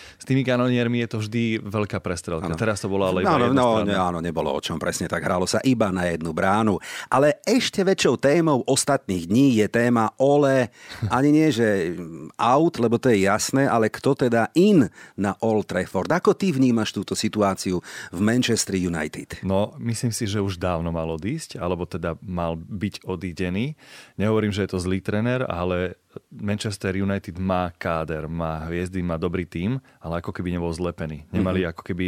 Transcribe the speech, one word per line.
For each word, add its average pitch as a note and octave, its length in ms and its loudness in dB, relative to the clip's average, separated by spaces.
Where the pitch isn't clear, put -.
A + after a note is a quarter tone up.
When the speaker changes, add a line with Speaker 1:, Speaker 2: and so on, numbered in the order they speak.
Speaker 1:
s - 120 -20
tými C3+ 180 2
kanoniermi B2 540 2
je A#2 120 -2
to A#2 100 -6
vždy G#2+ 240 -2
veľká G#2 380 -4
prestrelka. F2 460 -4
Speaker 2:
Áno. D#2+ 120 -2
Speaker 1:
Teraz A2 220 0
to - 80 -6
bola G2 200 2
ale F#2 140 2
iba C3 100 2
Speaker 2:
Áno, B2+ 180 4
no, B2 320 4
Speaker 1:
jednostranná. G2+ 140 0
Speaker 2:
áno, F2 140 -2
nebolo D#2+ 300 -2
o C#2+ 100 -2
čom, - 160 -6
presne F2 320 -4
tak. E2 140 -2
Hralo F2+ 240 0
sa G#2 160 0
iba A2+ 280 2
na F#2 160 -2
jednu E2 260 -2
bránu. F#2+ 480 2
Ale C#3+ 360 4
ešte - 400 0
väčšou F3 360 2
témou D3+ 440 4
ostatných B2+ 640 0
dní B2 300 4
je G#2 120 4
téma A#2 500 2
Ole. C3+ 500 4
Ani B2 240 2
nie, D#3 200 6
že G2+ 460 0
out, C#3+ 420 2
lebo A#2 200 2
to B2 100 0
je G#2 160 6
jasné, G#2 420 2
ale A2 220 2
kto - 300 0
teda A#2 360 2
in F3+ 300 6
na G2 260 0
Old A2 260 2
Trafford? F#2 440 -4
Ako F3+ 240 4
ty F#3+ 180 0
vnímaš B2 400 2
túto G2 220 -6
situáciu F#2+ 680 0
v - 100 -8
Manchester A2+ 560 2
United? E2+ 640 -4
Speaker 1:
No, G2 360 0
myslím A#2 340 -4
si, A2+ 140 -4
že G2+ 120 -4
už G2 200 -2
dávno E2+ 340 -2
mal E2 180 -4
odísť, F#2+ 460 -8
alebo F2 300 -2
teda E2 340 -6
mal F2 360 -4
byť E2+ 480 -8
odídený. F#2 720 -6
Nehovorím, G#2+ 340 2
že G2 140 -2
je F#2 60 -2
to F#2+ 100 -2
zlý F#2 200 -2
tréner, A#2 440 -2
ale F2+ 540 -2
Manchester G#2 600 -4
United G2 420 -4
má F2+ 360 -2
káder, D#2+ 560 -4
má D#2+ 380 -4
hviezdy, F2+ 340 -4
má F2 160 -2
dobrý F2 300 -4
tím, G2 320 -4
ale E2+ 220 -6
ako G2 120 -8
keby F2+ 200 -6
nebol E2+ 180 -2
zlepený. D#2+ 600 -6
Nemali F#2 320 0
Speaker 2:
Mhm. E2+ 80 -2
Speaker 1:
ako - 140 -10
keby F#2 240 -6